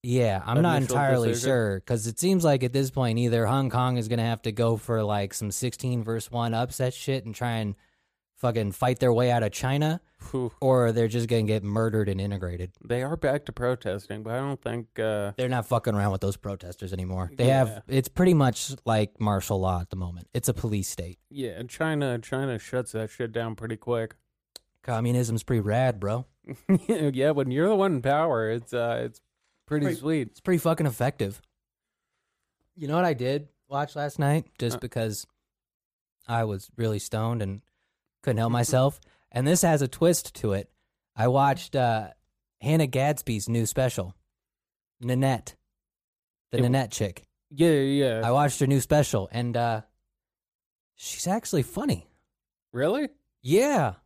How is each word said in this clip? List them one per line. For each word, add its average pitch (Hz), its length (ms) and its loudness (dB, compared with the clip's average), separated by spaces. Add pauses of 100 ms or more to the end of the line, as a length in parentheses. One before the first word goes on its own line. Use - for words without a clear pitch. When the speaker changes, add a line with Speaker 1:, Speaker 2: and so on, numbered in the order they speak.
Speaker 1:
Yeah, 120 420 2
I'm 135 160 2
not 165 160 4
Speaker 2:
initial 127 180 0
Speaker 1:
entirely 135 340 2
Speaker 2:
decision. 123 200 -2
Speaker 1:
sure, 110 320 0
'cause 113 260 -2
it 110 100 -6
seems 180 280 2
like 135 180 4
at 123 80 -2
this 135 200 0
point 120 280 0
either 117 260 2
Hong 131 240 2
Kong 127 280 0
is 110 100 -2
gonna 117 160 0
have 113 200 -2
to 113 100 -2
go 117 240 2
for, 110 260 -2
like, 104 300 -2
some 104 180 -6
sixteen 123 500 -4
versus 113 300 -6
one 117 220 -2
upset 127 400 -2
shit 135 320 -4
and 110 100 -10
try 120 220 -2
and 104 180 -4 (600)
fucking 110 360 0
fight 127 260 0
their 123 140 4
way 123 180 4
out 120 100 4
of 104 120 -2
China, 151 480 -2 (300)
Speaker 2:
Whew. 123 280 -4
Speaker 1:
or 127 320 4
they're 113 160 2
just 113 220 -2
gonna 113 140 2
get 107 200 2
murdered 107 460 0
and 95 100 -2
integrated. 90 540 -6 (100)
Speaker 2:
They 120 180 -2
are 147 140 -4
back 147 300 0
to - 80 -10
protesting, 107 680 -4
but 110 120 -6
I 123 60 -2
don't 139 220 -4
think, 117 380 -6
uh 107 380 0
Speaker 1:
They're 127 100 0
not 123 180 0
fucking 117 300 0
around 101 160 2
with 95 80 -2
those 98 160 -2
protesters 92 560 -10
anymore. 92 460 -4
They 123 100 2
have, 131 220 4
Speaker 2:
Yeah. 101 180 -10
Speaker 1:
it's 135 220 0
pretty 180 240 4
much 139 420 2 (100)
like 110 360 2
martial 101 400 0
law 92 180 0
at 90 120 -8
the - 40 -10
moment. 90 380 -8
It's 123 160 0
a - 40 0
police 104 360 -2
state. 90 300 -10 (100)
Speaker 2:
Yeah, 131 220 -6
and 113 180 -12
China, 143 500 -2
China 131 400 -4
shuts - 320 -6
that 110 180 -4
shit 117 220 -6
down 113 240 -4
pretty 113 220 -8
quick. 113 380 -4 (680)
Speaker 1:
Communism's 120 640 0
pretty 117 180 0
rad, 107 400 0
bro. 110 240 -2 (200)
Speaker 2:
<laughs> 180 440 -4
Yeah, 147 420 2
when 139 180 0
you're 156 200 2
the 220 60 4
one 190 180 2
in 127 80 -2
power, 135 480 2
it's, 117 240 -4
uh, 120 320 0
it's 113 160 -12 (460)
pretty 147 180 0
Speaker 1:
Pretty - 160 -2
Speaker 2:
sweet. 147 300 -2
Speaker 1:
It's - 100 -20
pretty 180 160 2
fucking 165 300 0
effective. 113 540 -4 (1300)
You 151 140 -8
know 151 60 0
what 180 100 4
I 165 80 2
did 135 340 -2 (220)
watch 139 260 -4
last 147 240 -4
night? 147 280 2 (120)
Just 120 180 -2
Speaker 2:
Uh. - 20 -10
Speaker 1:
because 113 460 -4 (1040)
I 117 160 0
was 101 320 -6
really 110 240 0
stoned 113 420 -2
and 98 200 -6 (600)
couldn't 120 180 0
help 117 120 2
Speaker 2:
<laughs> 123 100 2
Speaker 1:
myself. 131 380 2 (320)
And 127 160 0
this 175 160 4
has 160 180 4
a 135 60 0
twist - 480 0
to 104 180 -2
it. 98 160 -4 (460)
I 113 120 2
watched, 143 480 2
uh, 117 340 0 (520)
Hannah 156 260 2
Gadsby's 127 640 -2
new 117 160 2
special, 110 500 -2 (840)
Nanette, 127 540 0 (960)
the 120 80 -2
Speaker 2:
It - 20 4
Speaker 1:
Nanette 123 300 2
chick. - 320 -4 (280)
Speaker 2:
Yeah, 156 200 4
yeah, 135 500 2
yeah. 113 60 0
Speaker 1:
I 117 40 2
watched 139 280 2
her 135 80 2
new 135 120 4
special, 127 520 2
and, 120 260 -2
uh, 117 240 0 (1120)
she's - 320 -8
actually 185 360 0
funny. 196 460 -4 (600)
Speaker 2:
Really? 190 380 0 (320)
Speaker 1:
Yeah. 180 540 2 (100)